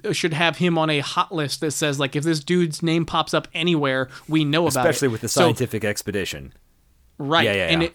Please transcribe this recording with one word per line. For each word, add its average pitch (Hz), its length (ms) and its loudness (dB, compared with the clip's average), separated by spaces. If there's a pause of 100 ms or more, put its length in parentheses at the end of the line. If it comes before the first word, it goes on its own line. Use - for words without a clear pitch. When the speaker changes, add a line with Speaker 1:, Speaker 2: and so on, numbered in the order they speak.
Speaker 1:
if, 208 120 -4
should 165 180 -2
have 165 240 0
him 175 200 2
on 156 120 2
a 151 100 0
hot 175 340 -2
list 151 280 -4
that 156 100 0
says, 143 280 0
like, 139 160 -2
if 143 80 -2
this 160 200 0
dude's 175 380 0
name 165 240 0
pops 160 280 -2
up 156 200 0
anywhere, 143 540 0 (220)
we 156 160 2
know 156 220 2
about 131 180 2
it. 170 40 4
Speaker 2:
Especially 143 200 2
with 110 120 -4
the 113 60 -6
Speaker 1:
So - 140 2
Speaker 2:
scientific 113 420 0
expedition. 95 680 -4 (640)
Speaker 1:
Right. 151 280 2
Speaker 2:
Yeah, 104 80 2
yeah, 170 140 2
Speaker 1:
And, 165 160 2
Speaker 2:
yeah. 170 120 0